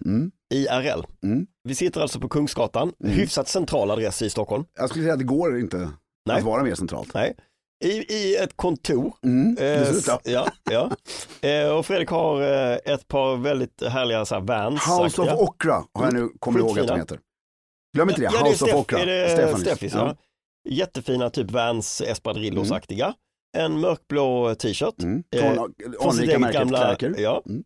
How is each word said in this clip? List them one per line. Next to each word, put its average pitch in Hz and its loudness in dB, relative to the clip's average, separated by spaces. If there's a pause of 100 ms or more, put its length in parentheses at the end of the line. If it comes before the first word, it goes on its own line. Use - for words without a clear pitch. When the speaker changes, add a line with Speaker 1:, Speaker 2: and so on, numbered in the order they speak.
Speaker 1:
Mm. 123 0 (240)
Speaker 2:
I 139 0
R 127 0
L. 127 -2 (180)
Speaker 1:
Mm. 123 0 (220)
Speaker 2:
Vi 135 -4
sitter 175 -2
alltså 139 -2
på 131 -6
Kungsgatan, 147 -2 (120)
Speaker 1:
Mm. 101 2
Speaker 2:
hyfsat 156 0
central 147 0
adress 110 0
i 107 0
Stockholm. 110 -2 (140)
Speaker 1:
Jag 127 -2
skulle 156 -4
säga 160 2
att 143 0
det 131 -2
går 135 0
inte 90 -4 (360)
Speaker 2:
Nej. 117 2
Speaker 1:
att 120 0
vara 113 2
mer 135 0
centralt. 82 -8
Speaker 2:
Nej. - -2 (500)
I, - 2 (260)
i 202 0
ett 190 -2
kontor. 160 -2 (100)
Speaker 1:
Mm, 131 4
Speaker 2:
Eh, 147 2
Speaker 1:
dessutom. 147 2
Speaker 2:
s-, 120 -4
ja, 123 0 (240)
ja. 120 0 (580)
Eh, 147 2 (100)
och 165 -2
Fredrik 185 0
har, 160 0
eh, 135 2 (160)
ett - -8
par 131 2
väldigt 127 -2
härliga, 120 0
så - -4
här, 98 -2
Vans 117 0
Speaker 1:
House 175 2
of 151 2
Speaker 2:
aktiga. 151 2
Speaker 1:
Okra 151 0
har 113 -2
jag 127 2
nu 123 0
Speaker 2:
Mm. 117 -4
Speaker 1:
kommit 120 2
ihåg 113 4
att 104 -2
de 104 2
Speaker 2:
Skitfina. - 0
Speaker 1:
heter. - -8 (760)
Glöm 165 4
inte 165 0
det. 120 2
Speaker 2:
Ja, 95 2
ja, 233 4
det 143 4
är - 6
Speaker 1:
House 139 4
of 226 4
Speaker 2:
Steff-, 143 4
Speaker 1:
Okra. 127 -2
Speaker 2:
är - 0
det 180 0
Speaker 1:
Stefanis. 165 2
Speaker 2:
Steffis, - -2
Speaker 1:
Ja. 107 2
Speaker 2:
ja. 151 -4 (540)
Jättefina 131 -2
typ 107 -4
Vans 117 -2
Espadrillos-aktiga. 104 -2 (520)
Speaker 1:
Mm. 160 0
Speaker 2:
En 156 -2
mörkblå 135 0
t-shirt. 113 -2
Speaker 1:
Mm. 104 -2 (140)
Speaker 2:
Eh, 120 2 (140)
Speaker 1:
Från 117 -4 (280)
Speaker 2:
från 139 2
sitt - 2
Speaker 1:
anrika - 2
Speaker 2:
eget 143 4
Speaker 1:
märket 127 2
Speaker 2:
gamla, 127 2 (180)
Speaker 1:
Klerker. 143 -2
Speaker 2:
ja. 110 0
Speaker 1:
Mm. 110 -8